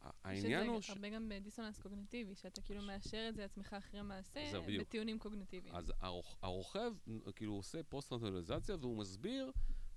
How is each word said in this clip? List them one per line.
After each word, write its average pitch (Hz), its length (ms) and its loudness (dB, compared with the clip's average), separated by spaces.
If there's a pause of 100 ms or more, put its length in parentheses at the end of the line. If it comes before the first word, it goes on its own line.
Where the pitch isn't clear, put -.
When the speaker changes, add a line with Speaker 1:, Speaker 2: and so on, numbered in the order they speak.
Speaker 1:
ה-, 95 320 -6
Speaker 2:
יש 98 60 2
את 101 40 2
Speaker 1:
העניין 147 220 4
Speaker 2:
זה 240 60 2
Speaker 1:
הוא 220 100 2
ש- - 80 -6
Speaker 2:
הרבה 202 200 -4
גם 220 200 -2
בדיסוננס 208 500 -6
קוגניטיבי, 202 560 -4
שאתה - 260 -6
כאילו 202 200 -4
Speaker 1:
ש- 202 40 -4
Speaker 2:
מאשר 202 440 -2
את 220 60 -2
זה 208 100 -2
עצמך 196 280 -6
אחרי 202 280 -6
מעשה, 196 500 -4
Speaker 1:
זהו, 190 120 0
בדיוק. 196 180 2
Speaker 2:
בטיעונים 220 380 0
קוגניטיביים. 196 560 -4
Speaker 1:
אז 85 260 4
הרוכ-, 90 400 -2
הרוכב, 95 520 2 (420)
כאילו, 107 180 0
עושה 104 300 -2
פוסט-רציונליזציה, 117 960 2
והוא 123 180 2
מסביר 160 540 0 (460)